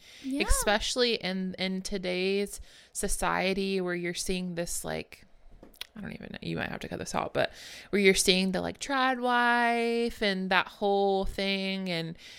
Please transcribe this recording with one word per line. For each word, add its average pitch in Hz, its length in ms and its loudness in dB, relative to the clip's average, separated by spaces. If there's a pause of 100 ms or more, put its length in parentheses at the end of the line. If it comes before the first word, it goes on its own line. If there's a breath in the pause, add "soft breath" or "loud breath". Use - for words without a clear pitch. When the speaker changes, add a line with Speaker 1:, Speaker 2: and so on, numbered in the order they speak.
(240 loud breath)
Speaker 1:
Yeah. 277 240 -2
Speaker 2:
Especially 226 680 4
in, 185 440 -2
in 190 220 0
today's 190 800 -2 (320 loud breath)
society 190 880 0
where 180 140 -2
you're 175 180 -4
seeing 180 420 -2
this, 170 300 -4
like, 160 400 -8 (720)
I 214 40 -12
don't - 120 -10
even - 180 -12
know, - 100 -12
you 165 140 -6
might - 140 -4
have - 120 -10
to - 60 -10
cut - 120 -8
this - 160 -8
out, - 180 -2
but - 180 2 (380 loud breath)
where 202 120 2
you're 190 120 8
seeing 185 400 4
the, 180 80 -2
like, 175 180 -6
trad 262 400 0
wife 233 1040 2
and 190 300 0
that 185 160 4
whole 196 580 2
thing. 190 640 -2
And 165 260 -4 (240 loud breath)